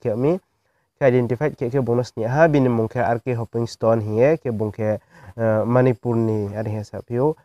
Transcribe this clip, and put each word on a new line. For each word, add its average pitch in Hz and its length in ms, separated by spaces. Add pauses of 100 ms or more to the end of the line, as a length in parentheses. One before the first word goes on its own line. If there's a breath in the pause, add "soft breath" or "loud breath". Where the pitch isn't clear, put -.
ke 113 160
mi 156 220 (580)
ke 143 80
identified 123 480
ke, 120 160
ke 135 80
bung 123 240
no - 20
sni 113 220
ha 147 240
bini 131 240
mo 113 160
ke - 80
R 117 240
K 123 160
hopping 117 320
stone 113 320
hi 113 320
e 156 80
ke 127 80
bung 107 240
ke, 107 240 (400 soft breath)
uh, 110 260
Manipur 120 540
ni 110 400
ari 110 160
he 107 100
sa - 220
phio, 131 400